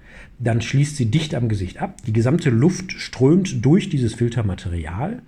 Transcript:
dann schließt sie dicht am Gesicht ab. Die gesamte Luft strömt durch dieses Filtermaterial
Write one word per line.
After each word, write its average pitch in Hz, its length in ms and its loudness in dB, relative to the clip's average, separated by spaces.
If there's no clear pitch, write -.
dann 117 240 0
schließt 143 360 0
sie 123 80 0
dicht 156 280 0
am 120 140 0
Gesicht 95 340 -4
ab. - 140 -6
Die 113 60 -2
gesamte 127 380 2
Luft 127 420 2
strömt 139 720 2
durch 180 240 4
dieses 123 280 -2
Filtermaterial 101 1120 -4